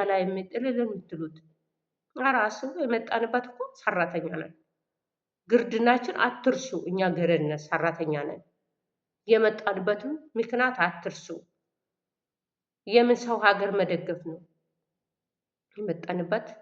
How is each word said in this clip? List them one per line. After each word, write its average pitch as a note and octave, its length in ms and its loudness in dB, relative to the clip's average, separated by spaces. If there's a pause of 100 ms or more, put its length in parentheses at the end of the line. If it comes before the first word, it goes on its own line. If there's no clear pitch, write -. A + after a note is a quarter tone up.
ላይ G3 160 2
የምጥልል F#3+ 580 -2
የምትሉት? F#3 580 -6 (960)
ራሱ A3 280 0 (200)
የመጣንበት A#3 680 -2
እኮ - 140 -18 (160)
ሰራተኛ F3 560 -2
ነን። D#3+ 220 -8 (960)
ግርድናችን A#3+ 720 2
አትርሱ። - 480 0 (160)
እኛ F#3 260 0
ገረድ E3+ 320 2
ነን፣ D3+ 180 -2
ሰራተኛ D#3+ 520 -2 (100)
ነን። - 180 -8 (840)
የመጣንበትም G#3+ 840 2 (220)
ምክንያት A#3+ 440 0
አትርሱ። F3 480 -2 (1600)
የምን A#3 300 6
ሰው A#3 220 -4
ሀገር G3+ 340 4
መደገፍ F3+ 500 -2
ነው? E3 160 -10 (1400)
የመጣንበት F3+ 720 -2 (140)